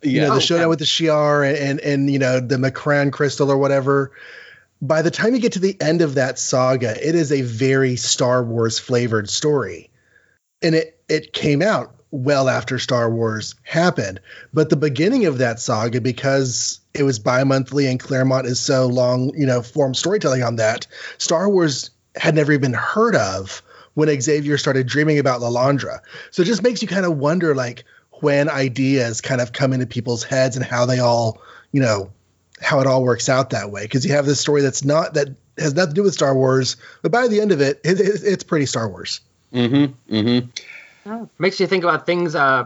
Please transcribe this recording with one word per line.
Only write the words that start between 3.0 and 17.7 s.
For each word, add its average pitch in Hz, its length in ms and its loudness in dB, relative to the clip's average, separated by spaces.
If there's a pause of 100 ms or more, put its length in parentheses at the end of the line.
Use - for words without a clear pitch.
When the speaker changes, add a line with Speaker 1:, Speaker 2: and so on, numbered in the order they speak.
Speaker 1:
crystal 139 400 0
or 139 60 2
whatever. 139 540 2 (680)
By 156 200 0
the 160 100 2
time 226 220 0
you 247 80 0
get 233 120 0
to 190 60 -2
the 196 220 0
end 160 200 2
of 143 140 0
that 131 220 0
saga, 127 580 0 (120)
it 165 80 0
is 151 160 2
a 139 100 0
very 131 540 0
Star 127 480 0
Wars 113 340 -2
flavored 113 520 -2
story. 120 600 -2 (720)
And 160 140 2
it, - 240 -2 (100)
it 156 240 -4
came 147 280 0
out 180 340 -2 (160)
well 135 380 0
after 120 300 -2
Star 117 300 0
Wars 113 540 -4
happened. 139 560 -2 (340)
But 156 160 2
the 165 60 4
beginning 156 500 0
of 135 140 0
that 117 200 -2
saga, 117 420 -2
because 131 760 -2 (140)
it 147 100 0
was 131 160 0
bi-monthly 135 680 0